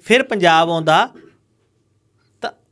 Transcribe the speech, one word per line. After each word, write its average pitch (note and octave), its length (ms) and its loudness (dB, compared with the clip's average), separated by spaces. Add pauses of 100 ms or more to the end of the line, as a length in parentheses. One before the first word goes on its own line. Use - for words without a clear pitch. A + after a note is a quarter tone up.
ਫਿਰ B3 200 0
ਪੰਜਾਬ E3+ 460 0
ਆਉਂਦਾ, E3 400 0 (1300)
ਤਾਂ - 100 -12 (200)